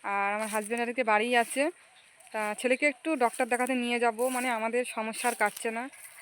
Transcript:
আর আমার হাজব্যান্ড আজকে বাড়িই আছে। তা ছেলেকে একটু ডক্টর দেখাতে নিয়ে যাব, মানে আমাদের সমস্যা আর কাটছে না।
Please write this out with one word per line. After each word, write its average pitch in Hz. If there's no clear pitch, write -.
আর 202
আমার 214
হাজব্যান্ড 220
আজকে 247
বাড়িই 220
আছে। 262
তা 214
ছেলেকে 254
একটু 311
ডক্টর 240
দেখাতে 247
নিয়ে 240
যাব, 233
মানে 254
আমাদের 226
সমস্যা 226
আর 233
কাটছে 220
না। 233